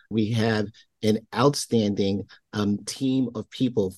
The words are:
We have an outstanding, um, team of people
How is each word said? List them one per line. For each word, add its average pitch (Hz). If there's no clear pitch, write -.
We 107
have 107
an 107
outstanding, 104
um, 104
team 131
of 107
people 113